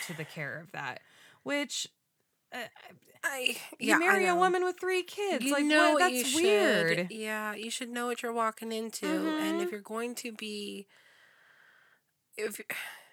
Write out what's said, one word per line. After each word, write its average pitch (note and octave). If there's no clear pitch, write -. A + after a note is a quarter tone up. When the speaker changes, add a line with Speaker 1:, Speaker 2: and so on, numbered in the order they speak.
Speaker 1:
to F3+
the D#3
care C#3+
of E3
that. C#3
Which, C#4+
uh, B3
Speaker 2:
I, B3+
Speaker 1:
you A3+
Speaker 2:
yeah, G#3+
I D#4+
Speaker 1:
marry F#4
a -
Speaker 2:
know. F4+
Speaker 1:
woman F4+
with F4+
three F#4
kids. F4+
Speaker 2:
You C4+
Speaker 1:
Like, C#4+
Speaker 2:
know D4+
Speaker 1:
what? D4
Speaker 2:
what B3
you B3+
Speaker 1:
That's C4
Speaker 2:
should. D#4
Speaker 1:
weird. G3
Speaker 2:
Yeah, G#3+
you A3
should A#3+
know A#3+
what A#3+
you're A#3+
walking A3+
into. A3
And D#4
if F4
Speaker 1:
Mm-hmm. -
Speaker 2:
you're G#3
going A3+
to A#3+
be, G#3
if, G#3+